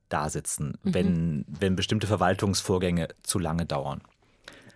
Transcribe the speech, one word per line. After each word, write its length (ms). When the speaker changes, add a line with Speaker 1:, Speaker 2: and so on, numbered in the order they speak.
Speaker 1:
dasitzen, 720
Speaker 2:
Mhm. 120
Speaker 1:
wenn, 540
wenn 280
bestimmte 300
Verwaltungsvorgänge 1040
zu 160
lange 280
dauern. 360